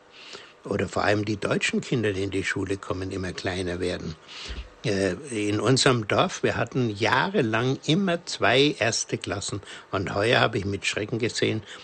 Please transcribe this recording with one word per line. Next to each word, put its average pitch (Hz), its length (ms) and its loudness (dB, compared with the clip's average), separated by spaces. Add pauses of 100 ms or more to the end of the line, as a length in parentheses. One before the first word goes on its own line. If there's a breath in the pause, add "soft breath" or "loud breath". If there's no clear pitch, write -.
(640 loud breath)
Oder 98 240 0
vor 90 160 0
allem 104 220 4
die 107 120 -2
deutschen 165 440 0
Kinder, 110 300 0
die 95 120 -2
in 98 80 -2
die 95 120 -2
Schule 95 340 -2
kommen, 95 340 -6
immer 92 220 -4
kleiner 90 460 -4
werden. 87 360 -4 (680 loud breath)
Äh, 98 280 2 (180)
in 104 300 0
unserem 120 480 4
Dorf, 139 340 0
wir 110 160 0
hatten 120 320 0
jahrelang 117 960 0
immer 170 400 0
zwei 131 540 4
erste 110 400 0
Klassen. 98 420 -6 (300 loud breath)
Und 90 240 -2
heuer 117 240 4
habe 120 180 2
ich 95 80 -2
mit 101 220 -2
Schrecken 110 320 -2
gesehen, 110 420 0 (220 loud breath)